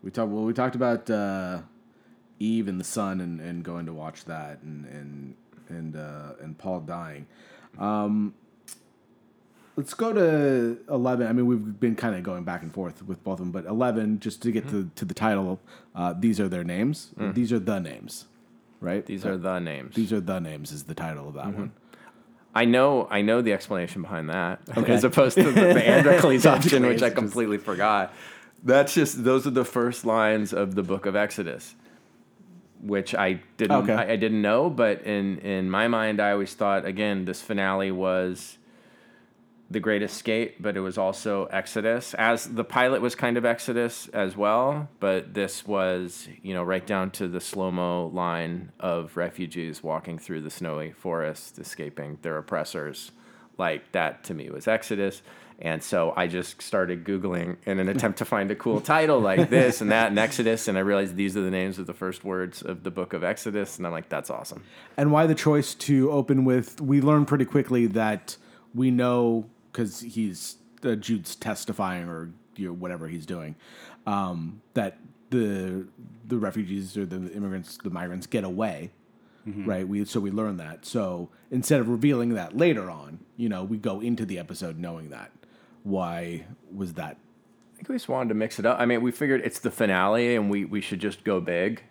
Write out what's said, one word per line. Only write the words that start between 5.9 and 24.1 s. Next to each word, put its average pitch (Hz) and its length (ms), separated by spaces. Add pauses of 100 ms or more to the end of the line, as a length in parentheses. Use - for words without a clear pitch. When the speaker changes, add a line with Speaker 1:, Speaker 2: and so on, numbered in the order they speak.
Speaker 1:
uh, 73 460
and 76 160
Paul 92 220
dying. 78 480 (500)
Um, 104 560 (1400)
let's 139 180
go 226 180
to 143 680 (100)
eleven. 123 380
I 110 60
mean, 123 120
we've 107 340
been 117 160
kinda 104 260
going 90 220
back 85 200
and 82 100
forth 92 320
with 92 180
both 95 160
of 92 60
them, 90 60
but 85 140
eleven, 107 540
just 104 220
to 120 100
get 110 140
Speaker 2:
Mm-hmm. 101 240
Speaker 1:
to, - 60
to - 100
the 87 80
title, 98 460 (340)
uh, 90 240
These 104 220
Are 98 100
Their 87 140
Names. 101 560
Speaker 2:
Mm. 101 160
Speaker 1:
These 117 180
Are 117 60
the 101 200
Names, 64 460 (540)
right? 95 260
Speaker 2:
These 98 160
Speaker 1:
That 101 120
Speaker 2:
Are 92 40
the 92 220
Names. 73 360
Speaker 1:
These 110 160
Are 107 80
the 92 200
Names 76 320
is 73 140
the 78 100
title 78 320
of 73 80
that 71 100
Speaker 2:
Mm-hmm. 98 140
Speaker 1:
one. 98 120 (840)
Speaker 2:
I 113 120
know, 127 440
I 101 120
know 110 200
the 113 120
explanation 92 480
behind 80 280